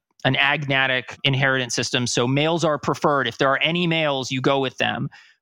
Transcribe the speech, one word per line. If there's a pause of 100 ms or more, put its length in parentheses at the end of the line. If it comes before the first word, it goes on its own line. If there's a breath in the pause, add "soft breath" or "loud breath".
(240)
an
agnatic
inheritance
system.
So
males
are
preferred.
If
there
are
any
males,
you
go
with
them. (340 loud breath)